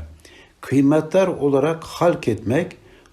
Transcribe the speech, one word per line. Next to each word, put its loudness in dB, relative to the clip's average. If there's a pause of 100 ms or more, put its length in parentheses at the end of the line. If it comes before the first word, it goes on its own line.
(600)
kıymetler 2
olarak 0
halk -2
etmek, -2 (360)